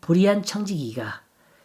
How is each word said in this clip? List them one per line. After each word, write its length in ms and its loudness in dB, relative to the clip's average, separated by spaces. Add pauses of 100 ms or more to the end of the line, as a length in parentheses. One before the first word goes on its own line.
불의한 420 4
청지기가 800 -6 (420)